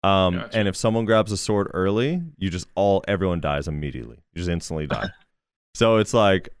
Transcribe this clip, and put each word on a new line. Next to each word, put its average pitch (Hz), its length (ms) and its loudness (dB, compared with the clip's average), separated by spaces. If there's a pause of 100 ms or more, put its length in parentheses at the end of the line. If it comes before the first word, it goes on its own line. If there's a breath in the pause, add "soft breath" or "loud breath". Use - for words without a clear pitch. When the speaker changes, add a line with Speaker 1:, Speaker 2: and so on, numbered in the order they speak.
Speaker 1:
Um, 95 320 4
Speaker 2:
Gotcha. - 220 -6
Speaker 1:
and 104 100 2
if 92 80 -2
someone 113 300 0
grabs 107 260 2
a 101 60 -4
sword 101 360 -2
early, 113 480 0 (160)
you 95 140 -2
just 85 240 -8
all, 98 320 2
everyone 90 340 0
dies 73 260 -4
immediately. 69 500 -8 (160)
You 85 60 -12
just 87 100 -4
instantly 82 380 -4
die. 64 260 -6
Speaker 2:
<laughs> - 60 -20 (540)
Speaker 1:
So 113 240 4
it's 107 160 0
like 98 340 4 (120)